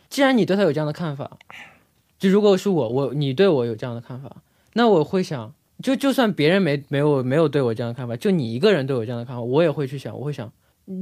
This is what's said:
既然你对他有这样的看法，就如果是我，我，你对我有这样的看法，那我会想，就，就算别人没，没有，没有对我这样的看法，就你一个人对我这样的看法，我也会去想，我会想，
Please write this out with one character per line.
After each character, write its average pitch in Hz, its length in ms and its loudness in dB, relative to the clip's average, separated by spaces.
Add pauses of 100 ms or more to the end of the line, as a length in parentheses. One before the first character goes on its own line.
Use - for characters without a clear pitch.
既 269 140 -2
然 262 160 4
你 175 80 4
对 185 100 0
他 208 60 0
有 170 100 4
这 139 80 -2
样 151 60 -2
的 151 60 -4
看 156 220 -6
法， 135 220 -12 (840)
就 190 120 2
如 202 100 6
果 208 160 6
是 185 120 -2
我， 151 200 2
我， 123 240 -2
你 139 220 -2
对 196 140 4
我 131 180 2
有 117 80 -4
这 107 100 -10
样 120 100 -8
的 117 60 -10
看 127 220 -14
法， - 140 -16 (380)
那 233 140 4
我 165 160 4
会 185 180 -2
想， 127 300 -8 (300)
就， 262 140 0
就 269 160 0
算 233 200 2
别 147 160 2
人 196 140 4
没， 143 260 0
没 143 100 -2
有， 143 240 2
没 127 140 0
有 160 120 4
对 147 120 0
我 117 140 0
这 123 80 -6
样 117 100 -6
的 117 40 -10
看 127 100 -8
法， 117 100 -6
就 208 140 -2
你 123 240 0
一 123 40 -6
个 202 140 4
人 139 140 0
对 135 100 -2
我 113 80 -2
这 117 60 -8
样 120 80 -6
的 117 60 -8
看 120 120 -12
法， 123 60 -8
我 127 200 2
也 165 80 2
会 139 160 -4
去 135 120 -12
想， 110 180 -12
我 113 80 -10
会 147 80 -6
想， 123 180 -10 (520)